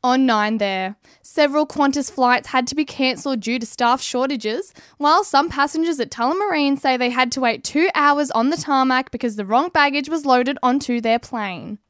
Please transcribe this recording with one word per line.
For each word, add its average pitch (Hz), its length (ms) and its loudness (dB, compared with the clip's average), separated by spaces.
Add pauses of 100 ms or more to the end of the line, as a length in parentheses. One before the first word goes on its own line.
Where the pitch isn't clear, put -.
On 262 220 4
Nine 214 320 0
there. 196 360 -2 (280)
Several 294 440 2
Qantas 285 420 0
flights 247 400 0
had 254 200 0
to 277 80 -6
be 302 80 0
cancelled 262 560 -2
due 240 180 -4
to 226 80 -6
staff 247 340 0
shortages, 254 720 -4 (240)
while 320 280 4
some 294 240 2
passengers 294 500 0
at 240 120 -4
Tullamarine 294 680 0
say 262 180 2
they 247 140 0
had 247 220 0
to 269 80 -4
wait 247 240 -2
two 330 320 0
hours 285 340 2
on 240 200 0
the 330 60 0
tarmac 262 540 0
because 233 240 -4
the 208 100 -6
wrong 247 260 2
baggage 285 380 2
was 311 160 -4
loaded 254 380 4
onto 247 380 0
their 226 180 2
plane. 208 600 -8 (120)